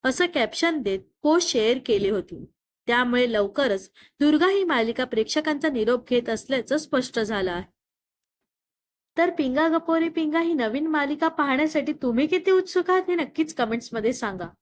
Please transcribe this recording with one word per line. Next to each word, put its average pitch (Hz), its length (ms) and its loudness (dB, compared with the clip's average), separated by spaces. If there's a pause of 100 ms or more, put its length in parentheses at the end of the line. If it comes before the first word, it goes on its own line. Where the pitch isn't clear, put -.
असं 262 300 0
कॅप्शन 311 480 0
देत 196 180 -2 (220)
पोस्ट 330 260 4
शेअर 233 380 2
केली 202 220 2
होती. 196 360 -4 (420)
त्यामुळे 247 460 2
लवकरच 202 580 0 (300)
दुर्गा 302 280 4
ही 392 160 2
मालिका 247 400 0
प्रेक्षकांचा 294 640 -2
निरोप 240 400 0
घेत 240 200 0
असल्याचं 240 480 -2
स्पष्ट 254 440 -2
झालं 202 320 -2
आहे. 180 120 -6 (1500)
तर 349 120 2
पिंगा 302 380 0
गपोरी 330 400 0
पिंगा 320 320 -2
ही 339 120 0
नवीन 262 340 -2
मालिका 294 420 0
पाहण्यासाठी 294 640 0
तुम्ही 254 340 0
किती 359 240 0
उत्सुक 370 400 2
आहात, 370 180 4
हे 359 60 0
नक्कीच 320 400 -4
कमेंट्समध्ये 226 580 -2
सांगा. 190 340 -6 (160)